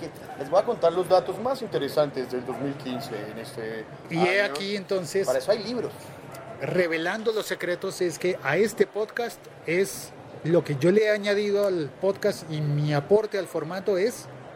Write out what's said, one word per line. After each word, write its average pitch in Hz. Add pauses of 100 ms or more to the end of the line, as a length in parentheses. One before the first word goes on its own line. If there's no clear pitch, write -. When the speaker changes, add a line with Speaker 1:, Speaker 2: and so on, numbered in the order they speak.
Speaker 1:
que 156 (300)
les 139
voy 170
a 214
contar 170
los 180
datos 180
más 262
interesantes 139
del 123
dos 127
mil 139
quince 127 (200)
en 110
este 110 (240)
Speaker 2:
Y 165 (100)
he 185
Speaker 1:
año. 202
Speaker 2:
aquí, 196
entonces, 190
Speaker 1:
Para 131
eso 190
hay 226
libros. 214 (680)
Speaker 2:
revelando 175
los 208
secretos 180
es 175
que -
a 139
este 208
podcast - (280)
es 180 (320)
lo 160
que 147
yo 147
le 214
he 214
añadido 202
al 170 (100)
podcast 190
y 151
mi 147
aporte 202
al 175
formato 180
es 220 (320)